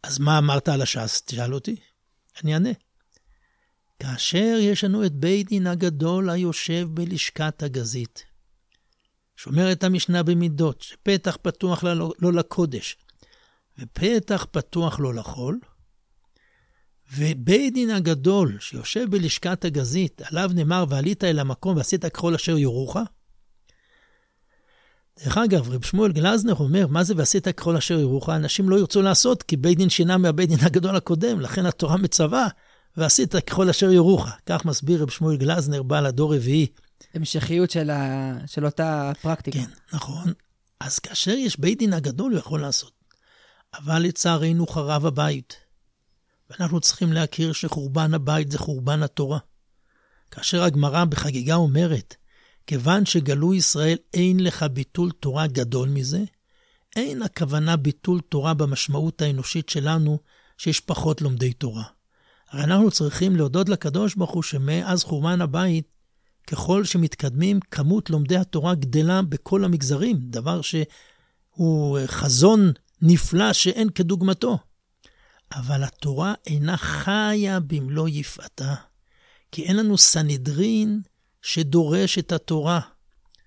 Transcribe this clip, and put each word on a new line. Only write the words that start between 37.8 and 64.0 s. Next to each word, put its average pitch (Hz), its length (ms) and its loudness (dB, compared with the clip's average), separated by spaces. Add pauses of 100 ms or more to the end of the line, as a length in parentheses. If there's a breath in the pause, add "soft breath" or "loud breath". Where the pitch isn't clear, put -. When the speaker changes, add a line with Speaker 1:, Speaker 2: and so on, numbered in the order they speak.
Speaker 2:
ה-, 135 480 -4 (100)
של 147 180 -4
אותה 147 460 -2 (100)
פרקטיקה. 156 380 -4
Speaker 1:
כן, 120 100 -6 (240)
נכון. 165 400 -6 (460)
אז - 200 -6
כאשר - 320 -4
יש 247 280 -2
בית 175 200 0
דין 208 140 2
הגדול, 160 380 -2
הוא 185 80 0
יכול 151 220 -4
לעשות. 143 300 -6 (840 soft breath)
אבל 151 260 -2
לצערנו 165 680 0
חרב 151 380 -2
הבית. 147 600 -4 (840)
ואנחנו 170 300 -2
צריכים - 340 2
להכיר 160 400 -2
שחורבן 156 600 -2
הבית 151 380 0
זה 147 60 -6
חורבן 143 460 -2
התורה. 143 360 -4 (920)
כאשר - 320 0
הגמרא 147 420 2
בחגיגה 143 500 -2
אומרת, 160 600 2 (520 soft breath)
"כיוון 160 380 2
שגלו 151 480 2
ישראל 165 440 2 (160)
אין 185 260 4
לך 175 340 0
ביטול 165 380 -2
תורה 147 360 -2
גדול 127 420 -2
מזה", 139 340 -2 (720)
אין 262 260 -4
הכוונה 156 560 0
ביטול 147 420 -2
תורה 151 340 -2
במשמעות 147 680 -2
האנושית 147 480 -4
שלנו, 151 500 0 (380 soft breath)
שיש - 220 -2
פחות 156 420 -2
לומדי 127 320 0
תורה. 113 300 -8 (680 soft breath)
הרי 139 140 -6
אנחנו 190 280 4
צריכים 175 440 0
להודות 160 340 2
לקדוש 185 460 0